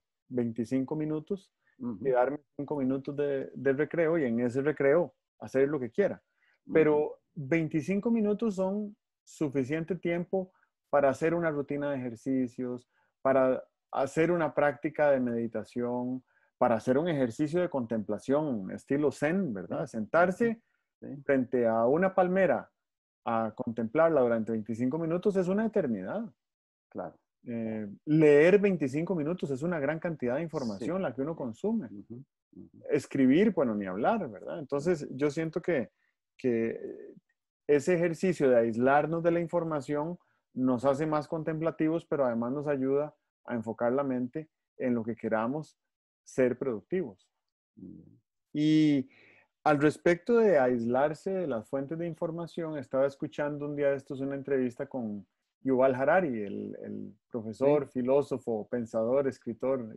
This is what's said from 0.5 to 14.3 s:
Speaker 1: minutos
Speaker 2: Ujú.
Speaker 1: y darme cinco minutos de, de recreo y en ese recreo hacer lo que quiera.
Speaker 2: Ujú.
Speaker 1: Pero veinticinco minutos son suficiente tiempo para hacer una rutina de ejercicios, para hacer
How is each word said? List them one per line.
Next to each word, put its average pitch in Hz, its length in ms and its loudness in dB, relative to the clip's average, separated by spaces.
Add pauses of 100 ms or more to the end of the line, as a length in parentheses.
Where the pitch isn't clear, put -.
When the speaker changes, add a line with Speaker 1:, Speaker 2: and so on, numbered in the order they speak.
Speaker 1:
minutos 156 560 -6 (280)
Speaker 2:
Ujú. 120 280 -8
Speaker 1:
y 131 40 2
darme 127 280 2 (180)
cinco 147 200 -6
minutos 135 380 -2
de, 139 380 -2
de 135 200 0
recreo 156 440 0
y 151 80 0
en 117 160 0
ese 123 200 0
recreo 143 520 2 (260)
hacer 131 300 0
lo 151 100 -2
que 123 100 -6
quiera. 165 320 -2 (440)
Speaker 2:
Ujú. - 80 -12
Speaker 1:
Pero 151 460 4 (140)
veinticinco 160 800 -2
minutos 208 440 0
son 202 400 -4 (280)
suficiente 151 720 -4
tiempo 175 560 -4 (380)
para 139 200 4
hacer 160 240 0
una 170 160 0
rutina 143 420 -4
de 139 60 -4
ejercicios, 127 920 -4 (340)
para 131 420 2 (300)
hacer 160 380 0